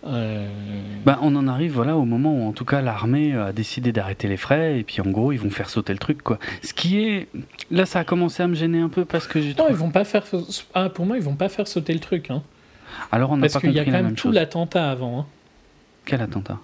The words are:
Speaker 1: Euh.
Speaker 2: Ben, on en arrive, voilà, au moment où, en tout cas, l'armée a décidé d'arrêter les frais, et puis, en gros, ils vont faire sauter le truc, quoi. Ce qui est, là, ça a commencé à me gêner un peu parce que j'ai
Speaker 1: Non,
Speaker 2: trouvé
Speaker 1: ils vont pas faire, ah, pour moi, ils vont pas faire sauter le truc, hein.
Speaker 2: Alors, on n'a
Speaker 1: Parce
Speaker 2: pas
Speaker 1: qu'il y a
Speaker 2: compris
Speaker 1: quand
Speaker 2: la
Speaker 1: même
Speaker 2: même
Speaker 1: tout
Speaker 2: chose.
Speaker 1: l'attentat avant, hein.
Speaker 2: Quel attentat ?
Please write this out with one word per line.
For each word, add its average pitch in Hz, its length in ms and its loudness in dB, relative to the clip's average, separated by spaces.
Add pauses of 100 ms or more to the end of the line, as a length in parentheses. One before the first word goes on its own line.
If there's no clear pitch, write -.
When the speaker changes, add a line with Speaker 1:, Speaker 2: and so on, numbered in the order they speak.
Speaker 1:
Euh. 110 420 -4 (580)
Speaker 2:
Ben, 135 160 6
on 147 140 4
en 139 140 2
arrive, 147 240 0
voilà, 135 240 2
au 143 80 4
moment 123 280 2
où, 120 140 0
en 104 60 -2
tout - 100 -8
cas, 139 180 2
l'armée 127 520 2
a 104 180 0
décidé 113 400 -2
d'arrêter 101 380 -2
les 95 80 0
frais, 147 420 0
et 107 40 -4
puis, - 180 -6
en 95 80 0
gros, 117 240 2
ils 123 60 -2
vont 104 100 -2
faire 101 200 -6
sauter - 220 -2
le 101 80 -2
truc, - 240 -4
quoi. 110 160 0 (240)
Ce - 100 -8
qui 196 300 2
est, 208 240 -2 (440)
là, 180 140 4
ça 180 140 0
a 170 60 0
commencé 175 360 2
à 175 60 4
me 175 80 2
gêner 165 240 2
un 165 80 2
peu 151 160 0
parce - 240 -2
que 156 140 0
j'ai 147 80 0
Speaker 1:
Non, 139 60 -4
Speaker 2:
trouvé 311 160 4
Speaker 1:
ils 226 40 4
vont 165 140 0
pas 190 160 4
faire, 202 180 0 (520)
ah, 190 140 2
pour 175 160 -4
moi, 233 120 0
ils 214 60 -2
vont 143 120 -2
pas 175 140 0
faire 202 180 -4
sauter 160 260 -2
le 165 60 0
truc, - 320 -4
hein. 131 100 -2 (680)
Speaker 2:
Alors, 131 200 4
on 151 60 2
n'a 135 40 4
Speaker 1:
Parce 147 140 4
Speaker 2:
pas 139 60 4
Speaker 1:
qu'il 139 100 4
y 143 80 4
a - 20 2
Speaker 2:
compris 147 100 0
Speaker 1:
quand - 0 -
Speaker 2:
la - 60 4
Speaker 1:
même 185 140 4
Speaker 2:
même 110 40 -2
Speaker 1:
tout - 140 -2
Speaker 2:
chose. 220 60 4
Speaker 1:
l'attentat 170 540 0
avant, 123 320 -4
hein. 147 40 -4 (800)
Speaker 2:
Quel 127 160 0
attentat ? 104 420 -4